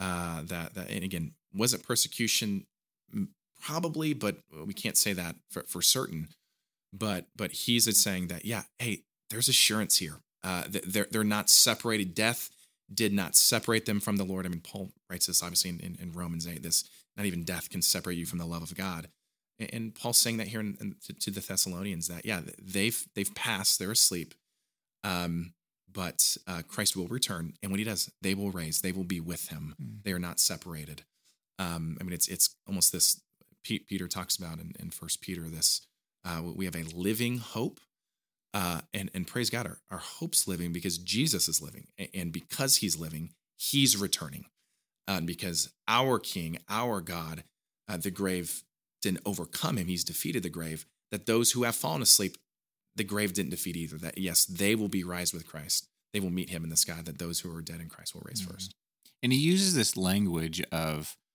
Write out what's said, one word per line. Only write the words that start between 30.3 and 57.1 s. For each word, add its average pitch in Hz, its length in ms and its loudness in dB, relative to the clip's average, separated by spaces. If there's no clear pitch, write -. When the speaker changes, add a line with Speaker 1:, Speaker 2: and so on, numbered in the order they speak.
Speaker 1:
separated. 78 640 -2
Um, 82 420 -4
I - 40 -6
mean, 90 80 -6
it's, 85 160 0
it's - 260 2
almost 92 260 4
this, - 280 2
Pe-, 110 140 -2
Peter 92 300 -4
talks - 280 -2
about 82 220 -10
in, 82 200 -12
in 87 120 -10
First - 320 -6
Peter, 85 260 -6
this, 80 320 2
uh, 85 180 -2
we 95 120 -2
have 82 100 -4
a 82 60 -4
living 110 440 0
hope, 117 420 -4
uh, 87 280 0
and, 98 220 -4
and 92 120 -2
praise 120 220 -2
God, 117 180 -2
our, 87 120 -10
our 92 80 -8
hope's - 500 0
living 85 240 -2
because 85 260 -2
Jesus 101 500 2
is 80 140 0
living, 71 240 -14
a-, 98 160 -8
and 87 180 -4
because 131 460 2
he's 82 200 0
living, 80 320 -6
he's 131 400 4
returning. 80 500 -4
Uh, 98 100 2
and 82 80 0
because 87 460 -2
our 120 300 4
King, 82 400 -4
our 110 320 0
God, 82 440 -8
uh, 98 80 -4
the 90 140 -2
grave 90 540 -2
didn't 92 220 0
overcome 95 540 -2
him, 87 80 -2
he's 87 180 0
defeated - 380 -2
the 87 80 -4
grave, 80 340 -8
that 101 160 -6
those 113 260 6
who 120 100 0
have 117 140 2
fallen 147 260 -2
asleep, 98 340 6
the 110 80 0
grave 101 300 0
didn't 92 160 0
defeat 87 260 -4
either, 78 220 -6
that 85 180 -8
yes, 92 300 4
they 98 280 2
will 107 140 0
be 92 160 -2
raised 90 300 -4
with 82 120 -10
Christ. - 400 -4
They 104 60 0
will 92 100 0
meet 87 180 -2
him 82 160 -6
in 80 60 -6
the 80 80 0
sky, 82 260 0
that 78 140 -10